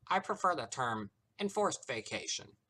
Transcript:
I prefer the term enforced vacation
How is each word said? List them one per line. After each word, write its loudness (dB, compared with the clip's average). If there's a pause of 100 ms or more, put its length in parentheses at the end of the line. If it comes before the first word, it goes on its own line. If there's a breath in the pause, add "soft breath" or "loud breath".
I 4
prefer 2
the -4
term -2 (280)
enforced 2
vacation -6 (120)